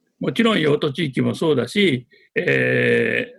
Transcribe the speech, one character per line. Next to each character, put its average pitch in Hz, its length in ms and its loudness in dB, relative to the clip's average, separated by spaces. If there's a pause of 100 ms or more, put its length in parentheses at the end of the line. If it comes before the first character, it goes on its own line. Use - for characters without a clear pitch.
(200)
も 165 120 -2
ち 175 100 2
ろ 226 100 4
ん 202 80 0
用 147 180 2
途 151 140 -4
地 160 140 -4
域 131 160 -4
も 120 120 -2
そ 160 200 0
う - 20 2
だ 117 120 -2
し、 165 380 0 (280)
え 123 1040 0